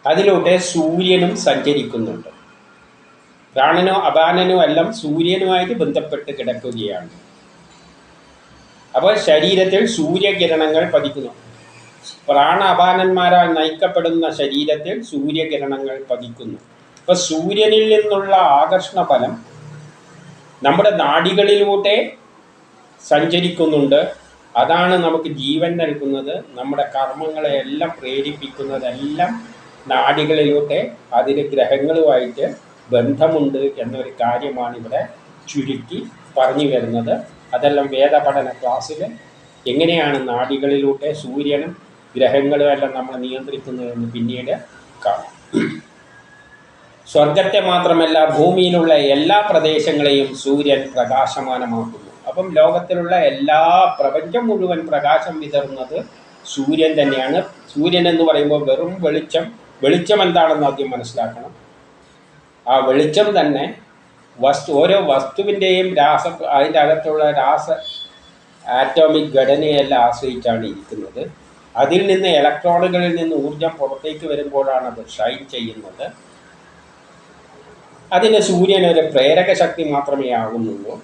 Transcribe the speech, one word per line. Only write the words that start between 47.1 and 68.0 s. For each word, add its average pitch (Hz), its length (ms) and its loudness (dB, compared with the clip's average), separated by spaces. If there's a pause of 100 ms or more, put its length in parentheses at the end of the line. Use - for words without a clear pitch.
മാത്രമല്ല, 165 480 2 (180)
ഭൂമിയിലുള്ള 175 580 4 (220)
എല്ലാ 165 220 2 (120)
പ്രദേശങ്ങളെയും 151 800 2 (160)
സൂര്യൻ 139 380 2 (140)
പ്രകാശമാനമാക്കുന്നു. 127 1160 -4 (160)
അപ്പം 190 200 -6 (120)
ലോകത്തിലുള്ള 175 560 2 (140)
എല്ലാ, 143 300 2 (400)
പ്രപഞ്ചം 156 500 -2
മുഴുവൻ 180 300 -2 (100)
പ്രകാശം 156 540 0
വിതറുന്നത് 139 540 -6 (560)
സൂര്യൻ 156 460 0
തന്നെയാണ്. 135 400 0 (340)
സൂര്യൻ 170 380 0
എന്ന് 165 180 2
പറയുമ്പോൾ 147 400 2
വെറും 165 240 -2 (120)
വെളിച്ചം, 156 400 -2 (380)
വെളിച്ചം 175 440 2
എന്താണെന്ന് 160 420 2
ആദ്യം 135 260 -6
മനസ്സിലാക്കണം. 117 560 -8 (1120)
ആ 123 80 2 (160)
വെളിച്ചം 151 380 2 (120)
തന്നെ 147 260 0 (720)
വസ്തു, 139 340 0 (100)
ഓരോ 180 160 4 (140)
വസ്തുവിൻ്റെയും 185 760 0 (140)
രാസ, 143 240 2 (300)
അതിൻ്റെ 156 280 2
അകത്തുള്ള 156 400 0 (200)
രാസ, 143 240 0 (1000)